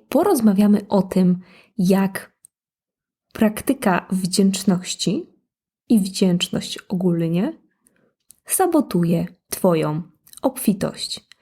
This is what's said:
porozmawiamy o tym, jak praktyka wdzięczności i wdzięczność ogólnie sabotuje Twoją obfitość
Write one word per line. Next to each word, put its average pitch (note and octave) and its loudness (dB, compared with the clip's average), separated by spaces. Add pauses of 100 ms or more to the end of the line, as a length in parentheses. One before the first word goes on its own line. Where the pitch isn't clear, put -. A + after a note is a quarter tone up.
porozmawiamy A3 2
o G3+ 2
tym, F3+ 2 (380)
jak F#3+ -2 (960)
praktyka G#3+ -2
wdzięczności F#3+ -2 (640)
i A3+ 4
wdzięczność - -2
ogólnie F3 -2 (920)
sabotuje F3 0 (240)
Twoją D#3+ 0 (400)
obfitość - -4 (120)